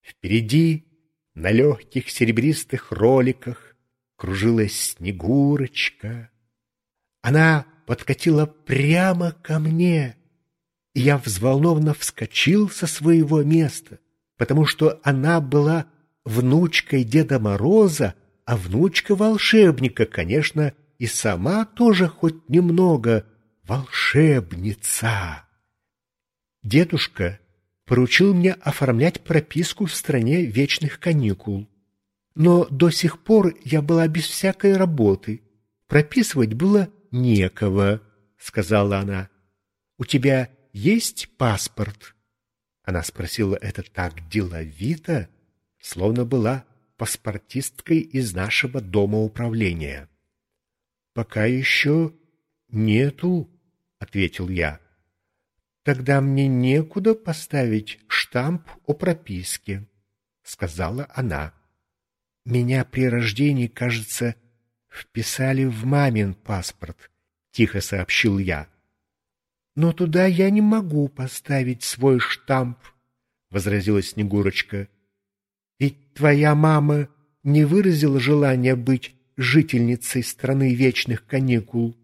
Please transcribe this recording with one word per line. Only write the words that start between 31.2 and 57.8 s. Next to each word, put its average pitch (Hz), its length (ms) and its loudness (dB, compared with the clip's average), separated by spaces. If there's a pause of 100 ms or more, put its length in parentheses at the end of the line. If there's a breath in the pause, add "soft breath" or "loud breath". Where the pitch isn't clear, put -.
Но 175 320 4
до 147 240 2
сих - 320 -2
пор 202 420 4
я 156 160 0
была 165 280 2
без 156 160 -2
всякой 190 520 0
работы. 113 640 0 (440)
Прописывать 147 680 2
было 190 360 2 (200)
некого, 104 920 0 (340)
сказала 101 600 -2
она. 98 320 -8 (680)
"У 127 60 -6
тебя 131 460 0 (220)
есть 170 640 -4
паспорт?" 104 800 -4 (680)
Она 87 200 -6
спросила 95 540 -4
это 98 260 -10
так 85 460 -10
деловито, 92 1000 -6 (520)
словно 113 440 -2
была 123 400 -2 (320)
паспортисткой - 1000 -6
из 131 360 -4
нашего 123 460 -4
дома 101 380 0
управления. 98 880 -4 (1080)
"Пока 110 320 -4
еще 143 680 0 (540)
нету", 131 840 0 (480)
ответил 92 500 -4
я. 82 300 -4 (1040)
"Тогда 139 380 0
мне 139 260 0
некуда 156 680 0
поставить 123 880 -4